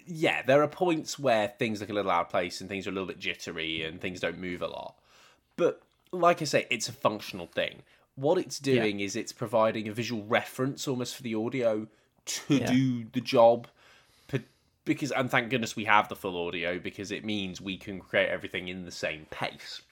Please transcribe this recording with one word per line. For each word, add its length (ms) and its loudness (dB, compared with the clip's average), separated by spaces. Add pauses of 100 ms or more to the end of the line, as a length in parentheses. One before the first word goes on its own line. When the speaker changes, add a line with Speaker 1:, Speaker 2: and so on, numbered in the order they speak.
Speaker 1:
yeah, 360 0
there 200 6
are 60 4
points 500 -2
where 300 4
things 320 -4
look 100 -8
a 20 -8
little 180 0
out 120 4
of 80 -10
place 300 -2
and 80 -10
things 200 -6
are 20 -2
a 20 -2
little 140 -2
bit 140 -10
jittery 640 -4
and 160 -8
things 180 -6
don't 200 -4
move 240 -6
a 40 -2
lot. 300 -12 (600)
But, 260 2 (280)
like 320 2
I 40 -2
say, 240 0
it's 180 -2
a 40 -10
functional 540 -2
thing. 360 -4 (340)
What 220 2
it's 260 -6
Speaker 2:
Yeah. 180 4
Speaker 1:
doing 160 0
is 160 -4
it's 180 -6
providing 540 0
a 60 -4
visual 320 -4
reference 640 0
almost 260 -4
for 80 -16
the 140 -4
audio 500 0 (380)
to 320 0
Speaker 2:
Yeah. 100 2
Speaker 1:
do 460 2
the 80 -2
job. 480 6 (580)
P-, 140 -2 (440)
because, 280 -2
and 180 0
thank 200 2
goodness 260 -2
we 80 -4
have 240 6
the 80 -10
full 320 -4
audio, 320 -2
because 320 -8
it 120 -6
means 360 -4
we 160 -6
can 240 -10
create 280 2
everything 380 -6
in 180 -8
the 60 -12
same 360 -6
pace. 640 -10